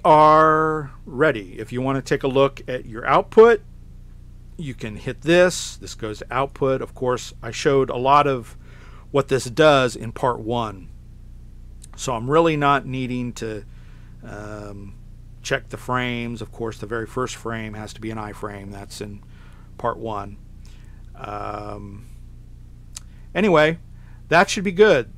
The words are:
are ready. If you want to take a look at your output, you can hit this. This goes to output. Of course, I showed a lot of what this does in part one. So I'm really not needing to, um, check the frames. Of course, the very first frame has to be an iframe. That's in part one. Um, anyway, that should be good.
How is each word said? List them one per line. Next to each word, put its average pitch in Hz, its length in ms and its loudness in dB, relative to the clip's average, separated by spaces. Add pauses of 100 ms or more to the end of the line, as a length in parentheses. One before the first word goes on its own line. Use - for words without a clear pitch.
are 156 880 6 (140)
ready. 123 540 -2
If 110 120 -10
you 123 100 -4
want 135 160 -2
to 131 40 -4
take 139 220 -2
a 143 40 -2
look 135 400 2
at 127 200 -8
your 113 180 -12
output, 214 560 6 (960)
you 139 160 -10
can 107 220 -10
hit - 260 -10
this. 175 560 2
This - 160 -14
goes 107 260 -8
to - 120 -12
output. 131 500 -2
Of - 140 -12
course, 123 380 -4 (100)
I 117 80 -10
showed 139 400 2
a 131 60 -4
lot 139 280 6
of 131 320 -4 (540)
what 139 160 2
this 131 180 0
does 131 500 4
in 113 160 -8
part 117 280 -2
one. 107 500 -6 (1040)
So 127 200 -4
I'm 117 140 -6
really 160 280 4
not 143 300 2
needing 123 460 -6
to, 110 320 -10 (580)
um, 104 720 -14 (480)
check - 260 -4
the - 80 -12
frames. 120 640 -4
Of 104 100 -12
course, 113 280 -8
the 107 80 -10
very 113 180 -6
first 127 300 -6
frame 110 400 -10
has 107 180 -12
to - 80 -16
be 110 80 -8
an 113 80 -8
iframe. 101 540 -12
That's 101 280 -14
in 104 220 -14 (560)
part 117 200 -2
one. 101 400 -8 (800)
Um, 104 920 -10 (1300)
anyway, 165 420 4 (520)
that 175 200 6
should 208 140 -4
be 196 80 -2
good. 170 460 6